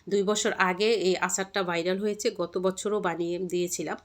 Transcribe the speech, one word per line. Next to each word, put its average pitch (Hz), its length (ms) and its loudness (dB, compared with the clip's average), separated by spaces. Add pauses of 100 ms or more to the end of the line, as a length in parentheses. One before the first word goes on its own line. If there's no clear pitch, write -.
দুই 202 140 2
বছর 208 300 2
আগে 190 420 2
এই 185 220 2
আচারটা 185 460 -2
ভাইরাল 175 360 0
হয়েছে, 208 320 -2
গত 175 280 -4
বছরও 190 420 0
বানিয়ে 175 380 -2
দিয়েছিলাম। 175 680 -2